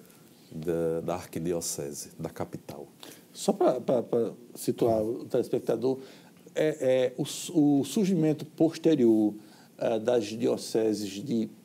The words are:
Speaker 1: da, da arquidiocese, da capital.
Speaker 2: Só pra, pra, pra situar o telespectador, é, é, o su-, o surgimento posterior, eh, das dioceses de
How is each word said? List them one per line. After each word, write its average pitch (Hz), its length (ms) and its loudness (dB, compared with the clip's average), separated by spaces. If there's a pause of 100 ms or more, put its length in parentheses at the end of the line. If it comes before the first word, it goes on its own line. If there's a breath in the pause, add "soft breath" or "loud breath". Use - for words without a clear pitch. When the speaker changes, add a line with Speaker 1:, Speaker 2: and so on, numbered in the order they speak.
(500 loud breath)
Speaker 1:
da, 82 520 -2
da 82 120 -4
arquidiocese, 82 1040 -6
da - 100 -8
capital. - 600 -12 (440 loud breath)
Speaker 2:
Só - 200 0
pra, 226 280 2
pra, 139 220 2
pra 117 300 0 (240)
situar 113 440 2
o 110 240 -4
telespectador, 120 760 -2 (540 loud breath)
é, 156 140 0 (140)
é, 127 360 2
o 147 80 -4
su-, 147 560 2
o 123 40 0
surgimento 165 600 2
posterior, 120 920 4 (420 loud breath)
eh, 113 240 0
das 120 240 2
dioceses 110 840 0
de 107 380 -2 (160)